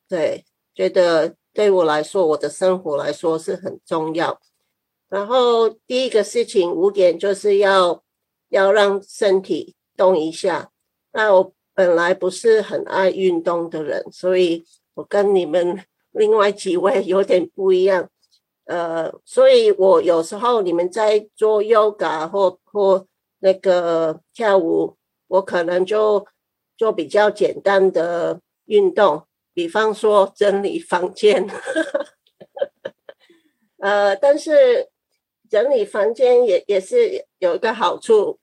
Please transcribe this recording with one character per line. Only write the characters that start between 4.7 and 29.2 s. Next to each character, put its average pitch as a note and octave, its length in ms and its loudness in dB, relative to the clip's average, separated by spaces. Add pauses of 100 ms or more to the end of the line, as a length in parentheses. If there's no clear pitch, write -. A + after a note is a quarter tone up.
然 G3+ 160 -6
后 A#3 440 2
第 B3+ 360 -4
一 A#3+ 60 -4
个 G#3 140 2
事 A#3 200 -2
情， F3 280 0
五 E3+ 180 0
点 F3+ 260 2
就 G3 160 -2
是 G3 260 0
要， F#3+ 440 2 (460)
要 G3 240 2
让 G3+ 280 2
身 G3 400 -2
体 F#3 360 -8 (200)
动 F#3 200 2
一 D#3+ 140 -4
下。 E3 400 -6 (420)
那 G#3+ 220 0
我 F#3 180 2 (220)
本 F3+ 220 2
来 F3 180 0
不 F#3 160 -4
是 A3 320 0
很 G3 220 -8
爱 F#3 260 -2
运 F3+ 320 -2
动 E3+ 260 -4
的 D#3+ 140 -8
人， - 300 -8
所 F#3 260 -2
以 E3+ 260 -2 (300)
我 D3+ 100 -14
跟 G3+ 300 0
你 F3+ 100 2
们 F3 400 -2 (280)
另 G#3+ 180 0
外 G#3 220 2
几 F#3+ 240 -6
位 F#3+ 280 0
有 F#3 200 0
点 F3+ 300 0
不 F#3+ 180 0
一 F#3 120 2
样。 F#3+ 240 0 (580)
呃， E3 460 -6 (120)
所 C4 260 4
以 A3+ 220 6
我 F#3 300 4
有 E3 200 2
时 E3 140 -12
候 A#3 260 0
你 F3+ 100 -4
们 F3 180 -2
在 G#3+ 440 0
做 G#3+ 280 0
yoga G#3 680 -2
或， F#3 360 -2
或 F#3+ 420 0 (340)
那 F#3+ 140 2
个 E3+ 640 -2 (140)
跳 G#3 220 0
舞， E3 400 -2 (300)
我 F#3 160 0
可 F#3 200 -4
能 F3 220 -2
就 G#3 420 -2 (500)
做 A3 160 -2
比 D#3 160 -8
较 G#3 220 2
简 F#3 300 -4
单 G3 300 2
的 E3+ 500 -4 (260)
运 G3+ 260 2
动， E3+ 340 2 (280)